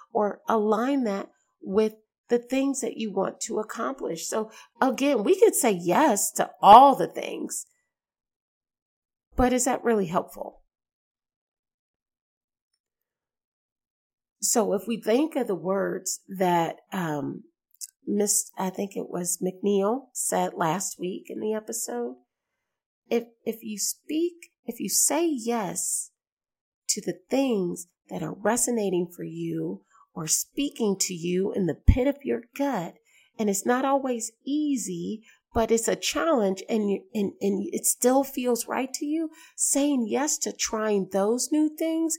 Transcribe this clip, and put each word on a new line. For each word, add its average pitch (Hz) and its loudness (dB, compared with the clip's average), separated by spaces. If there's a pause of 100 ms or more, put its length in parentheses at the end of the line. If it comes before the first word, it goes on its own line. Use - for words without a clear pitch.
(140)
or 208 -2
align 226 2
that 202 -4 (320)
with 214 0 (320)
the 240 2
things 262 -2
that - -6
you 220 -6
want 190 -4
to - -6
accomplish. 214 -6
So 220 -4 (280)
again, 254 2
we 349 2
could 427 6
say 233 2
yes 185 2
to - -2 (100)
all 240 12
the 170 0
things, - -8 (1700)
but 247 4
is 247 0
that - -2
really 214 2
helpful? - -6 (3750)
So 196 2
if 196 -2
we 226 -4
think 254 2
of 262 -2
the 208 -2
words 185 -4
that, 175 0 (100)
um, 156 -4 (600)
Miss, 202 0
I 190 -2
think 196 -8
it - -8
was 175 -6
McNeil 196 0
said 180 -2
last 180 -4
week 180 -8
in - -10
the 220 -4
episode, 240 -8 (920)
if, 233 0 (200)
if 220 -8
you 214 -10
speak, 330 -4 (320)
if - -10
you 208 -6
say 311 0
yes 226 -4 (800)
to - -2
the - -6 (100)
things 214 0 (220)
that 185 -8
are 160 -6
resonating 202 0
for 170 -12
you 165 -6 (340)
or 165 -8
speaking 226 -2
to - -2
you 180 -2
in 196 0
the 156 0
pit - 4
of 277 0
your 233 -4 (140)
gut, 233 -4 (420)
and 208 0
it's 196 -2
not 247 2
always 262 -2 (140)
easy, 220 -4 (320)
but 226 2
it's 226 2
a 190 2
challenge 240 0
and 208 0
you, 190 -2 (140)
and, 202 0 (100)
and 202 0
it 214 -4
still 262 2
feels 247 -2
right 254 -4
to - -8
you, 320 -4 (240)
saying 277 0
yes 254 -2
to - -6
trying 208 -2
those 208 0
new 302 2
things 320 -2